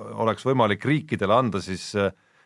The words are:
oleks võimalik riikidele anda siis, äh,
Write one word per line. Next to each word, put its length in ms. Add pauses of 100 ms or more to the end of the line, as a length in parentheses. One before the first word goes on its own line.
(200)
oleks 240
võimalik 400
riikidele 480
anda 320
siis, 220 (100)
äh, 140 (340)